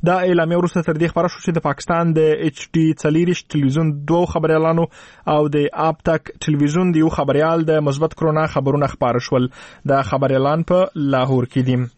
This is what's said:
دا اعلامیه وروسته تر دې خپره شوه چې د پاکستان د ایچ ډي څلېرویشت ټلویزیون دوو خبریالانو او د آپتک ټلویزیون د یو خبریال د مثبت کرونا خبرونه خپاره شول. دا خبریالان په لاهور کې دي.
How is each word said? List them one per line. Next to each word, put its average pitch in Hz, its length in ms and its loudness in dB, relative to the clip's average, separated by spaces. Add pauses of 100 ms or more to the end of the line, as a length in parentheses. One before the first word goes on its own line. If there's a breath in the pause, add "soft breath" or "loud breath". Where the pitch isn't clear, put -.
(120)
دا 185 180 0
اعلامیه 175 320 2
وروسته 175 260 -2
تر 160 140 -2
دې 170 160 -2
خپره 170 160 -2
شوه - 160 -20
چې 165 100 0
د 156 80 -4
پاکستان 165 540 -2
د 156 100 4 (160)
ایچ - 160 -6
ډي 160 240 0 (160)
څلېرویشت 170 540 0
ټلویزیون 147 360 0 (200)
دوو 175 240 2
خبریالانو 160 500 2 (480 loud breath)
او 151 60 4 (180)
د 143 100 2 (200)
آپتک 156 500 -4
ټلویزیون 147 420 0 (120)
د 156 80 2
یو 160 140 4
خبریال 156 540 0
د 156 180 2
مثبت 147 320 -2
کرونا 156 240 0 (120)
خبرونه 139 380 0
خپاره 120 360 -2
شول. 127 200 0 (440 loud breath)
دا 139 180 2
خبریالان 139 600 0
په 180 440 0
لاهور 127 360 0
کې 131 100 0 (100)
دي. 127 100 0 (160)